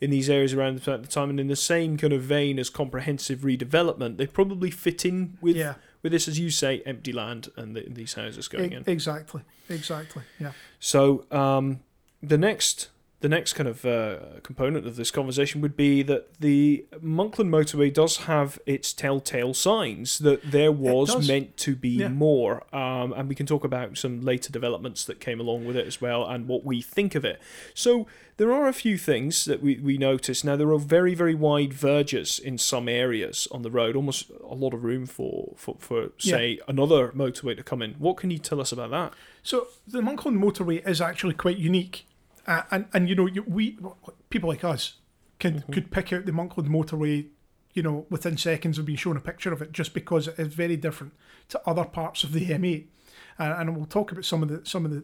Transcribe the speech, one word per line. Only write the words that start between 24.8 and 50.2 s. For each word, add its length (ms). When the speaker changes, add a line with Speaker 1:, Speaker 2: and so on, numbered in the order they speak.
Speaker 1:
that 160
came 180
along 280
with 100
it 100
as 140
well 260
and 220
what 160
we 180
think 320
of 100
it. 160
So 340
there 140
are 140
a 60
few 260
things 460
that 180
we, 140
we 220
notice. 440
Now, 140
there 160
are 60
very, 360
very 220
wide 380
verges 640
in 180
some 300
areas 640
on 100
the 80
road, 240
almost 380
a 120
lot 200
of 80
room 240
for, 480
for, 240
for, 220
Speaker 2:
Yeah. 180
Speaker 1:
say, 300
another 460
motorway 440
to 60
come 200
in. 180
What 160
can 160
you 60
tell 220
us 120
about 180
that? 220
Speaker 2:
So 240
the 160
Monkland 400
motorway 460
is 120
actually 340
quite 240
unique. 460
Uh, 240
and, 220
and, 160
you 60
know, 120
you, 200
we, 320
people 180
like 160
us 300
can, 220
Speaker 1:
Mm-hmm. 120
Speaker 2:
could 180
pick 220
out 140
the 60
Monkland 380
motorway, 560
you 80
know, 280
within 260
seconds 420
of 60
being 140
shown 180
a 40
picture 320
of 100
it, 100
just 220
because 340